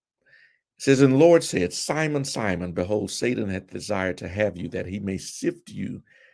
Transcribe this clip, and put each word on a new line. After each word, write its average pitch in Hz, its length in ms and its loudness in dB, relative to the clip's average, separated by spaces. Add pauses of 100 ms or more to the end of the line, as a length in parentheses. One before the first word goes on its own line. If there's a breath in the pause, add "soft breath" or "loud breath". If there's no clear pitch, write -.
(760 soft breath)
it - 60 -14
says, 135 180 6
"And 131 120 8
the 131 40 4
Lord 165 260 8
said, 92 300 -2
'Simon, 151 520 -2
Simon, 92 460 -4
behold, 95 400 -2
Satan 117 380 -2
hath 92 180 -6
desired 92 520 -4
to 98 80 -10
have 95 300 -2
you, 87 120 -8
that 92 160 -6
he 92 140 -8
may 95 180 -4
sift - 520 -8
you - 320 -10 (320 soft breath)